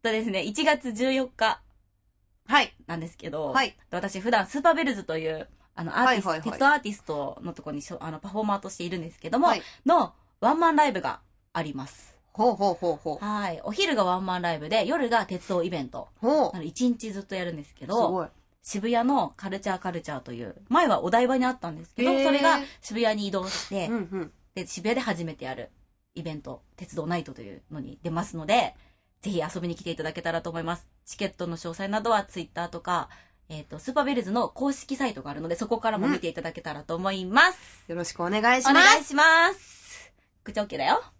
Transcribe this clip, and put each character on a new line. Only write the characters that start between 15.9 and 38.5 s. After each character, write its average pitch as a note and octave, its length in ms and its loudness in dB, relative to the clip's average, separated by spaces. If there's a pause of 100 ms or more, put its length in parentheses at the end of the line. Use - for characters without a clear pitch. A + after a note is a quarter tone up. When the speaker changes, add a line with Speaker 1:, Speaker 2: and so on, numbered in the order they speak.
Speaker 2:
ほ C4 260 4
う。 - 80 -2
Speaker 1:
あ F#3 40 -10
の、 D#3+ 40 -8
一 A#3+ 260 0
日 A#3 240 -2
ず G3 80 -8
っ - 40 -14
と G3 100 -8
や F3+ 100 -4
る F3 80 -6
ん D#3+ 40 -8
で D3 80 -12
す - 100 -20
け - 120 -16
ど、 F#3+ 80 -4
Speaker 2:
す A#3 180 2
ご F#3 120 -2
い。 - 40 -10 (340)
Speaker 1:
渋 G#3+ 280 -4
谷 A#3 160 2
の B3+ 300 0
カ G3 120 -10
ル F#3+ 100 -6
チ G3+ 100 -6
ャ F#3+ 60 0
ー F3+ 40 -6
カ F#3 120 -6
ル E3+ 100 -6
チ D#3 120 -10
ャ C#3 60 -8
ー - 20 -8
と B2 120 -16
い A#2+ 120 -10
う、 F#2+ 100 -12 (140)
前 D#4+ 180 4
は F#3+ 160 4
お F#3 80 0
台 A#3+ 160 4
場 C4 100 2
に B3+ 80 2
あ B3+ 60 2
っ B3+ 80 -8
た E3+ 120 -10
ん D3+ 60 -12
で E3 80 -16
す - 100 -20
け A#3+ 100 -2
ど、 C4 80 4
Speaker 2:
へ C4+ 60 4
ー。 C4+ 60 4
Speaker 1:
そ C#4 60 4
れ C#4 80 4
が D4 220 4 (200)
渋 A3+ 220 -4
谷 G#3+ 180 2
に G3+ 80 -4
移 - 40 -4
動 F#3+ 160 -4
し - 200 -8
て、 G3 200 -4
Speaker 2:
う - 20 -4
ん A#3 40 0
う A#3 40 -2
ん。 F3+ 340 -6 (220)
Speaker 1:
で、 F#3+ 120 -6
渋 F3 180 -10
谷 A3+ 100 2
で C4 60 0
初 F3+ 240 -4
め D#3 100 -8
て - 100 -14
や C3 100 -6
る A#2+ 160 -12 (440)
イ E3 80 -12
ベ D#3 120 -8
ン D3 60 -10
ト、 C3+ 220 -14 (140)
鉄 - 200 -16
道 D#3 100 -6
ナ F3 120 -2
イ D#3 60 -6
ト C3+ 100 -14
と A#2+ 80 -18
い G2+ 120 -16
う - 160 -20
の D3+ 100 -12
に A#2+ 220 -14
出 E3+ 80 -6
ま E3 140 -2
す - 120 -12
の D#3+ 100 -8
で、 G3+ 300 2 (460)
ぜ G#3 100 -6
ひ E3+ 100 0
遊 E3+ 180 -6
び F3 60 -4
に E3+ 80 -4
来 - 80 -14
て F3 80 -8
い D#3+ 60 -6
た D#3 80 -6
だ D#3+ 80 -4
け E3+ 100 -10
た E3+ 100 -4
ら E3 80 -2
と E3+ 80 -10
思 E3 120 -6
い - 20 -6
ま E3+ 140 -4
す。 - 100 -18 (180)
チ - 120 -16
ケ G3+ 100 -4
ッ G3 80 -6
ト F3 140 -6
の E3 80 -6
詳 E3+ 140 -8
細 F#3+ 180 -6
な G#3+ 120 0
ど A3+ 100 -2
は G#3 140 4
Twitter E3+ 440 -8
と E3+ 120 -10
か、 F3 280 -2 (400)
え D#3 140 -10
っ - 40 -16
と、 D3+ 140 -14
ス - 100 -6
ー B3+ 40 -6
パ D4 80 4
ー - 20 4
ベ C4+ 100 0
ル A#3+ 80 0
ズ F3+ 80 -6
の A#3+ 180 0
公 C#4 220 -2
式 C#4 240 -6
サ C4 140 -2
イ G#3+ 60 -4
ト C3+ 80 -12
が - 100 -10
あ - 20 -8
る D3 60 -10
の E3 80 -8
で、 - 80 -12
そ A3 100 -4
こ A3+ 120 0
か A3+ 120 0
ら G#3+ 80 0
も G3+ 80 2
見 C#4+ 140 2
て E3+ 80 -4
い D#3+ 40 -4
た - 100 -10
だ E3 100 -6
け E3 80 -12
た D#3+ 120 -8
ら C#3+ 120 -10
と E3 100 -4
思 F#3 180 -2
い F#3 140 -4
ま C#4+ 260 6
す。 - 360 -18
Speaker 2:
う E3 40 -6
ん。 E3 40 -4
よ - 20 -4
ろ F3 60 -2
し - 80 -8
く - 100 -6
お F3 80 -2
願 G#3+ 80 0 (180)